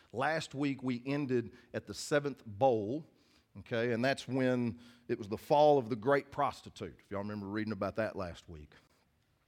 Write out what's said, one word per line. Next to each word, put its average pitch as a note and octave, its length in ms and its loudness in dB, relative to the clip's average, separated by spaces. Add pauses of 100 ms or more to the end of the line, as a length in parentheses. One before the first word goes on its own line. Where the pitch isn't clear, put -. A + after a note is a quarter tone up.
(120)
Last C#3 420 -2
week, C#3 300 -2
we B2+ 220 -4
ended C3 480 0 (200)
at - 140 -6
the G2+ 60 -10
seventh C#3+ 520 -2
bowl, A2+ 640 0 (520)
okay, A#2 340 0
and A2+ 100 0
that's C3+ 240 0
when B2+ 500 0 (300)
it A#2+ 100 0
was G2 120 -10
the G#2 80 -2
fall D3 400 6
of A#2+ 100 2
the A#2 80 -2
great C3+ 340 2
prostitute, A2 680 -4
if - 100 -20
y'all G2 100 -4
remember G#2 280 -6
reading G#2+ 240 -2
about G2 240 -2
that G#2+ 220 -2
last F2 320 -8
week. D2+ 240 -16 (760)